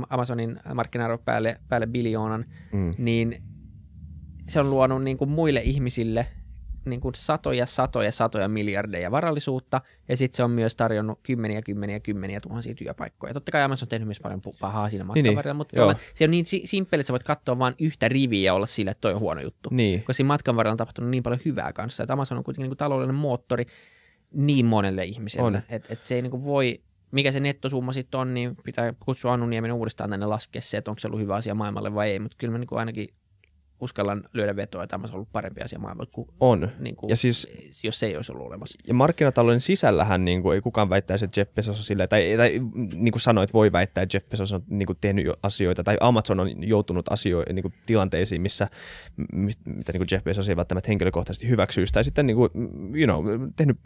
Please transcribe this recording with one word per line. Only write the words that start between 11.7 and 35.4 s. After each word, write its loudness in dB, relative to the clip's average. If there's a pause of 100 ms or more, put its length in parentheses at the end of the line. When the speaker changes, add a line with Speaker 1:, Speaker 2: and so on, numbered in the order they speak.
Speaker 1:
kymmeniä -6
tuhansia -10
työpaikkoja. -10
Totta -10
kai 4
Amazon 0
on -8
tehnyt -4
myös -8
paljon -8
pu-, -14
pahaa -2
siinä -6
Speaker 2:
Niin, -8
Speaker 1:
matkan 2
Speaker 2:
niin. 6
Speaker 1:
varrella, -4
mutta -8
Speaker 2:
Joo. 8
Speaker 1:
tavallaan 2 (100)
se 2
on 6
niin 2
si-, -2
simppeli, 0
että -2
sä -2
voit 0
katsoa -2
vaan 0
yhtä 0
riviä 4
ja 6
olla 2
sille, -2
että -6
toi 2
on -2
huono -2
juttu. -10
Speaker 2:
Niin. 4
Speaker 1:
Koska -4
siinä 2
matkan 2
varrella 4
on -2
tapahtunut -4
niin 0
paljon -2
hyvää -2
kanssa, -8
että -4
Amazon -4
on -6
kuitenkin -8
niinku -6
taloudellinen 0
moottori -2 (680)
niin 4
monelle 2
ihmiselle. -4
Speaker 2:
On. 0
Speaker 1:
Et, -10
et -10
se -4
ei 0
niinku -6
voi, 0 (300)
mikä 2
se 0
nettosumma -2
sit -6
on, -2
niin -4
pitää -2
kutsua -2
Anu 0
Nieminen -2
uudestaan -6
tänne -2
laskea -4
se, -6
että -6
onko -8
se -8
ollut -6
hyvä -2
asia -4
maailmalle -4
vai 0
ei, -2
mut -10
kyllä -4
mä -4
niinku -6
ainakin -6 (720)
uskallan -4 (100)
lyödä -2
vetoa, -6
että -10
Amazon -10
on -10
ollut -12
parempi -8